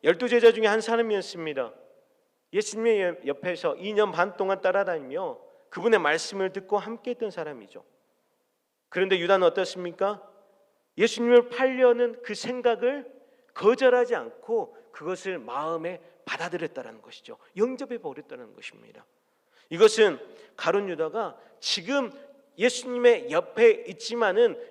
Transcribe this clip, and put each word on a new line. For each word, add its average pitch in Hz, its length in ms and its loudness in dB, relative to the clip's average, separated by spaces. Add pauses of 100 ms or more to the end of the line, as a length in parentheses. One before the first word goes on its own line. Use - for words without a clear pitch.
열두 175 240 2
제자 233 240 8
중에 220 140 0
한 214 140 2
사람이었습니다. 185 920 -4 (800)
예수님의 208 720 0
옆에서 175 500 -4
이 202 160 -8
년 208 200 2
반 180 240 -2
동안 190 240 -2
따라다니며 180 800 -2 (320)
그분의 202 300 2
말씀을 190 520 -2
듣고 196 260 -4
함께했던 226 520 -8
사람이죠. 127 540 -14 (1040)
그런데 190 300 0
유다는 180 280 4
어떻습니까? 185 800 -2 (680)
예수님을 240 500 4
팔려는 247 760 2
그 214 120 -8
생각을 240 760 -2 (440)
거절하지 247 600 4
않고 190 640 -6 (160)
그것을 180 460 -8
마음에 160 640 -6 (260)
받아들였다는 147 760 -10
것이죠. - 380 -20 (180)
영접해 240 420 -4
버렸다는 135 560 -16
것입니다. - 520 -20 (640)
이것은 196 480 6 (380)
가룟 196 340 0
유다가 160 480 -6 (200)
지금 233 540 -4 (460)
예수님의 240 720 2
옆에 214 580 2
있지만은 220 720 0 (100)